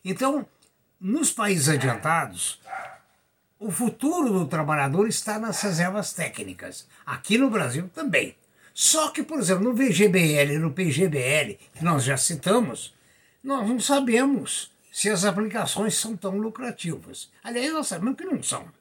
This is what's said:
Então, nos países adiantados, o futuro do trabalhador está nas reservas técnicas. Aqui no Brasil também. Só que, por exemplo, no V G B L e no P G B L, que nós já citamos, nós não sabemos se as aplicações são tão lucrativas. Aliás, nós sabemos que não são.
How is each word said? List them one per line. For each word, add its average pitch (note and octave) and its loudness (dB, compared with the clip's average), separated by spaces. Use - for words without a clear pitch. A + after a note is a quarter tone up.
Então, B3+ 0
nos B3 0
países F#3 2
adiantados, C3+ 0
o G#3 -4
futuro C4 0
do F3+ 2
trabalhador D3+ 0
está A3 -4
nas A3 -4
reservas F#3 -2
técnicas. - -10
Aqui D3 0
no C4+ 4
Brasil E3+ -2
também. B3 -2
Só D#4 2
que, - -4
por D#4 -4
exemplo, F#3+ 2
no B3 2
V B3 4
G F#3 6
B E3+ 4
L C#3+ 4
e D3 0
no D#3+ 0
P E3+ 0
G E3+ 2
B C#3+ 0
L, B2+ 0
que - -10
nós D3+ 2
já C3+ 0
citamos, F3 0
nós C4 -2
não A#3+ 0
sabemos C4+ 2
se - -2
as G3 2
aplicações G#3 0
são A3 -2
tão F#3+ -4
lucrativas. A3 -8
Aliás, A#3+ -2
nós D#4 -2
sabemos G3 -2
que F4+ -10
não D#4 -2
são. - -6